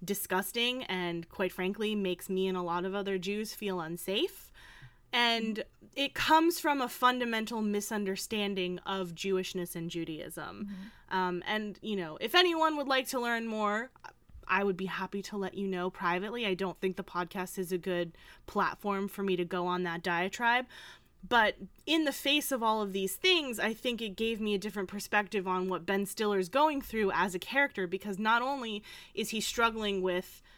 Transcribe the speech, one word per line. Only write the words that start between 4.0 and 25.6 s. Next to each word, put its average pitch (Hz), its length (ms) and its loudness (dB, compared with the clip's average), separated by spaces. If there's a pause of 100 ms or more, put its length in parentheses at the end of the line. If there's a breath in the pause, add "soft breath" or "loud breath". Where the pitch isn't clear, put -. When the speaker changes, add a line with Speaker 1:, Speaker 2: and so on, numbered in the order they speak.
Speaker 1:
And 226 520 2 (320)
it 277 180 0
comes 320 460 6
from 285 200 2
a 254 80 0
fundamental 233 760 2
misunderstanding 202 1200 -2
of 185 280 -4
Jewishness 185 600 -2
and 170 160 -4
Judaism. 165 800 -8
Speaker 2:
Mm-hmm. 190 480 -6
Speaker 1:
Um, 180 280 0
and, 208 360 -2
you 214 140 -2
know, 160 240 -4
if - 140 0
anyone 330 420 4
would 277 100 0
like 262 220 2
to 269 120 -2
learn 233 260 -2
more, 214 440 0 (560)
I 190 160 2
would 196 140 2
be 190 100 -4
happy 185 360 -4
to - 140 -8
let 196 180 -4
you 196 120 -4
know 185 240 0
privately. 196 560 0
I 190 80 2
don't 180 260 -4
think 190 160 0
the 196 80 -6
podcast 180 540 -6
is 185 140 -2
a 185 60 0
good 175 380 -2 (300 loud breath)
platform 196 600 0
for 202 160 -6
me 190 120 2
to 175 80 2
go 175 220 -2
on 180 160 0
that 170 200 -4
diatribe. 233 640 2 (640 loud breath)
But 214 280 6 (300)
in 311 180 4
the 277 80 2
face 285 380 2
of 247 120 0
all 220 180 4
of 202 120 -2
these 190 240 0
things, 302 420 4
I 214 160 0
think 233 260 -2
it 208 160 -6
gave 226 240 0
me 214 140 2
a 196 40 4
different 196 300 -4
perspective 202 580 0
on 185 220 0